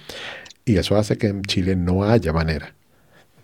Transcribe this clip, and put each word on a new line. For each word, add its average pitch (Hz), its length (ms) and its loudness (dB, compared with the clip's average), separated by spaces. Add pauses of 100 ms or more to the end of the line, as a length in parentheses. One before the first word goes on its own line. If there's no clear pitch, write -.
(640)
Y 104 140 4
eso 98 180 0
hace 107 200 2
que 113 120 0
en 98 140 -4
Chile 95 340 0
no 90 280 2
haya 104 280 2
manera 80 420 -2 (680)